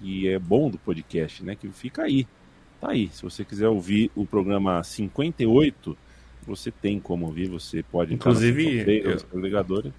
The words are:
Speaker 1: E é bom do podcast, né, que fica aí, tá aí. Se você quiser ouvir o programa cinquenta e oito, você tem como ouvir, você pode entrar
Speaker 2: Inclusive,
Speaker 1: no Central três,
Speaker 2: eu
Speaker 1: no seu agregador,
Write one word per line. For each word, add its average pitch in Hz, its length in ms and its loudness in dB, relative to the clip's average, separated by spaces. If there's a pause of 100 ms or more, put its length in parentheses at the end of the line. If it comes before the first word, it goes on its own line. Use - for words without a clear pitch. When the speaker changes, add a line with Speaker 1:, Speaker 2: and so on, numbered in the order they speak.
Speaker 1:
E 95 260 -2
é 95 100 2
bom 104 300 2
do 90 100 -6
podcast, 82 680 -6
né, 95 100 -8
que 101 140 -14
fica 127 340 -10
aí, 135 240 2 (540)
tá - 100 -6
aí. 98 220 0
Se - 100 -18
você 98 220 -10
quiser 104 240 0
ouvir 104 480 2
o 98 100 -2
programa 98 560 2
cinquenta 131 600 -4
e - 20 4
oito, 120 500 4 (480)
você 110 280 -10
tem 101 260 -2
como 85 280 -4
ouvir, 85 220 -4
você 85 360 -8
pode 85 300 -2
entrar 123 180 2
Speaker 2:
Inclusive, 120 320 4
Speaker 1:
no 160 60 2
Central 117 140 0
três, 104 200 4
Speaker 2:
eu 95 80 0
Speaker 1:
no 87 80 -2
seu - 180 -10
agregador, 95 460 -2 (140)